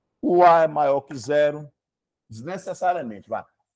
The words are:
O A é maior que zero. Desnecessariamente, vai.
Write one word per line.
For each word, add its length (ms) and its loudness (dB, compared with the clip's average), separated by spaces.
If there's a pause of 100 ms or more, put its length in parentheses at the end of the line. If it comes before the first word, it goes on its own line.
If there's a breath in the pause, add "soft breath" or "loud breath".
(200)
O 220 4
A 200 8
é 60 2
maior 340 0
que 140 -18
zero. 540 -2 (580)
Desnecessariamente, 1000 -8
vai. 160 -8 (320)